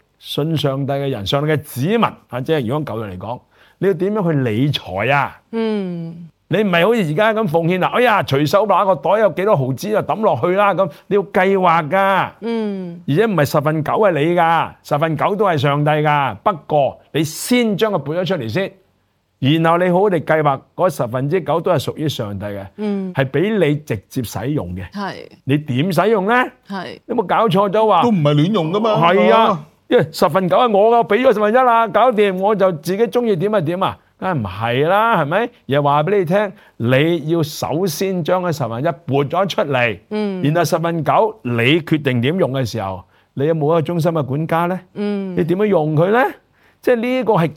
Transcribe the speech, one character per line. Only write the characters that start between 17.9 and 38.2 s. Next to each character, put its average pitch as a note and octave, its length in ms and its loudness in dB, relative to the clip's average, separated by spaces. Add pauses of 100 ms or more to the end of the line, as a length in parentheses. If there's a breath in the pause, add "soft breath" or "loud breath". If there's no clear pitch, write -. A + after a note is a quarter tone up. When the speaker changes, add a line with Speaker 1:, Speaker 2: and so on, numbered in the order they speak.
Speaker 1:
佢 F#3 60 0
撥 C#3+ 180 -8
咗 F#3 80 -2
出 F#3 120 -2
嚟 A2+ 120 -6
先， F3+ 240 -4 (680)
然 E3 300 2
後 E3+ 60 4
你 F3+ 140 2
好 F3 100 2
好 G#3+ 80 2
地 F3+ 140 0
計 D#3 180 0
劃 C#3 180 0 (160)
嗰 F3+ 140 0
十 C#3+ 180 -4
分 C3 220 -4
之 F3+ 140 0
九 D#3 180 -2
都 F#3 100 0
係 D3+ 120 0
屬 - 140 -6
於 D3+ 120 -4
上 G2+ 300 -6
帝 G#2 80 -8
嘅， G2 200 -10 (100)
Speaker 2:
嗯。 G3 360 -6
Speaker 1:
係 C#3 180 -2
畀 G3+ 280 -2 (100)
你 D3 80 0
直 C3 320 -6
接 C3 140 -6
使 A2 280 -6
用 F#2 240 -6
嘅。 F#2 160 -12
Speaker 2:
係。 F#3+ 240 -8 (300)
Speaker 1:
你 C#3+ 140 2
點 D3+ 340 -2
使 F3 160 2
用 G#3 160 0
呢？ G#3+ 80 0 (340)
Speaker 2:
係。 F#3+ 180 -10 (200)
Speaker 1:
你 A3+ 100 -6
有 - 0 -
冇 G#3 120 -2
搞 F3+ 200 0
錯 G3 240 2
咗 A3 160 2
話？ F#3 160 4
Speaker 3:
都 A#3+ 60 4
唔 G#3+ 140 2
係 D3 120 4
亂 D#3+ 200 2
用 E3 180 0
㗎 G#3 80 0
嘛。 A3+ 140 0
Speaker 1:
係 F#3 400 4
啊， A3+ 100 6
Speaker 3:
係 G3+ 60 2
嘛？ D3+ 160 -4 (220)
Speaker 1:
因 B3 100 4
為 E3+ 120 2
十 - 200 0
分 F#3 180 0
九 F3+ 80 2
係 A#3+ 140 4
我 G#3 200 4
㗎， A#3+ 60 4
我 A#3 120 2
畀 A3 140 2
咗 B3+ 120 6
十 G#3+ 60 -2
分 G#3 120 2
一 A#3+ 40 4
啦， A#3 320 4
搞 A3 220 4
掂， G3+ 280 2
我 G3+ 180 0
就 F#3 160 2
自 E3+ 240 -4
己 A3+ 80 2
鍾 A#3+ 220 0
意 G3+ 100 2
點 G3 160 -2
就 G#3 80 2
點 F3 220 -2
啊。 A#2 160 -2 (200 soft breath)
梗 F#3 100 -6
係 F3 80 -2
唔 A#2 60 -4
係 A#2 460 -2
啦， G#3 340 2
係 C#3 40 -2
咪？ E3+ 120 0 (300 soft breath)
而 C#3 100 0
係 D3 40 0
話 C#3+ 200 2
畀 G3+ 160 0
你 F#3 60 0
聽， G3 280 -2 (260 loud breath)
你 C#3+ 520 0
要 E3+ 100 2
首 D#3 460 -4
先 F3+ 380 -4